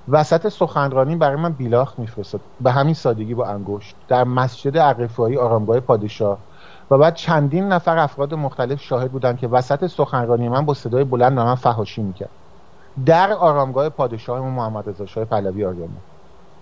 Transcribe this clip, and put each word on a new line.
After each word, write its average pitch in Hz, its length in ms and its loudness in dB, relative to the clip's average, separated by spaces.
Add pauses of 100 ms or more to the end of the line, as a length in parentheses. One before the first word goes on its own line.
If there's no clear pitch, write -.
وسط 156 380 2
سخنرانی 143 680 0
برای 147 200 2
من 170 160 -2
بیلاخ 127 460 0
می‌فرستاد. 110 440 -10 (200)
به 123 100 2
همین 143 220 2
سادگی 113 400 -2
با 117 120 -2
انگشت. 101 500 -8 (120)
در 127 160 4
مسجد 127 540 -2
عقفایی 120 600 2
آرامگاه 113 420 2
پادشاه. 104 580 0 (540)
و 139 60 6
بعد 160 180 6
چندین 165 520 0
نفر 175 300 2
افراد 143 360 -2
مختلف 139 480 -4
شاهد 131 300 -4
بودن 123 240 -2
که 123 120 -6
وسط 135 400 0
سخنرانی 120 600 0
من 135 160 0
با 147 80 0
صدای 123 300 -2
بلند 127 320 2
به 120 80 2
من 123 120 2
فحاشی 113 460 -2
می‌کرد. 98 280 -8 (760)
در 180 280 6
آرامگاه 143 560 2
پادشاه 123 520 -4
محمد 110 480 -6
رضا 98 160 -8
شاه 110 200 -6
پهلوی 101 400 -2
آریامه. 87 240 -6 (720)